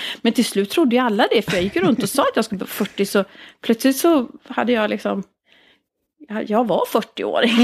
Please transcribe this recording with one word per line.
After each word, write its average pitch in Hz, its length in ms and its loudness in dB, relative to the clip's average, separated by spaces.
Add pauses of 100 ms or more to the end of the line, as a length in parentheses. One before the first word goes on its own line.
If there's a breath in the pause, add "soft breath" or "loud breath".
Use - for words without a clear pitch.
(220 loud breath)
Men 226 100 2
till 233 120 2
slut 202 260 -2
trodde 254 260 2
ju 254 60 4
alla 233 320 2
det, 240 80 2
för - 100 -6
jag 180 100 0
gick 196 140 -2
runt 320 260 2
och 202 60 -2
sa - 140 0
att 494 140 0
jag 220 80 0
skulle 190 140 -8
bli - 80 -8
fyrtio, - 400 -4
så 196 180 0 (360 loud breath)
plötsligt 262 360 0
så 311 320 2 (200)
hade 240 240 -2
jag 214 180 0
liksom, 202 320 -4 (1080 soft breath)
jag, 214 220 -8
jag 226 160 2
var 202 260 0
fyrtioåring. 208 600 0 (120)